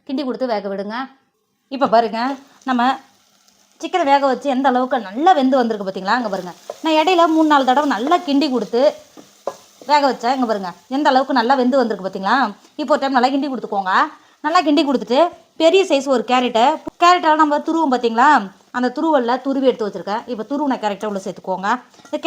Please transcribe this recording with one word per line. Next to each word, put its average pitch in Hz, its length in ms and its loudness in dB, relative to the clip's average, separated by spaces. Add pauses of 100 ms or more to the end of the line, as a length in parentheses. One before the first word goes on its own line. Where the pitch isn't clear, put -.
கிண்டி 285 180 -4
கொடுத்து 240 280 -4
வேக 202 180 -6
விடுங்க. 202 240 -8 (800)
இப்போ 247 180 0
பாருங்க, 226 240 0 (500)
நம்ம 254 240 2 (880)
சிக்கனை 339 280 -2
வேக 277 220 4
வச்சு 254 220 -4
எந்த 269 160 0
அளவுக்கு 254 360 0
நல்லா 262 320 0
வெந்து 262 220 2
வந்திருக்கு 220 260 -2
பார்த்தீங்களா. 190 320 -4
அங்க 233 140 -4
பாருங்க, 180 200 -8 (320)
நான் 311 160 2
இடையில 339 220 4 (140)
மூணு 320 160 4
நாலு 277 180 4
தடவை 285 240 2
நல்லா 262 320 0
கிண்டி 285 300 0
கொடுத்து 233 260 -2 (1080)
வேக 294 180 4
வச்சேன். 247 280 -2
இங்க 254 120 -2
பாருங்க, 196 220 -4 (240)
எந்த 302 160 0
அளவுக்கு 269 280 0
நல்லா 233 220 2
வெந்து 254 180 2
வந்திருக்கு 214 280 -2
பார்த்தீங்களா. 190 280 -4 (460)
இப்போ 294 140 -2
ஒரு - 80 0
டைம் 269 140 0
நல்லா 247 180 0
கிண்டி 285 160 -2
கொடுத்துக்கோங்க. 202 420 -4 (520)
நல்லா 330 200 2
கிண்டி 302 240 4
கொடுத்துட்டு 247 320 0 (400)
பெரிய 330 280 6
சைஸ் 277 260 0
ஒரு 226 140 0
கேரட்டை, 247 360 2 (360)
கேரட்டெல்லாம் 339 420 4
நம்ம 294 140 2 (120)
துருவோம் 320 240 0
பார்த்தீங்களா, 240 340 2 (500)
அந்த 247 200 0
துருவல்ல 294 340 2 (140)
துருவி 269 240 0
எடுத்து 214 180 -2
வச்சிருக்கேன். 196 340 -6 (100)
இப்போ 220 200 -8
துருவின 196 320 -2
கேரட்டை 208 280 -4
உள்ள 196 140 -6
சேர்த்துக்கோங்க. 190 460 -6 (380)
இந்த - 180 -6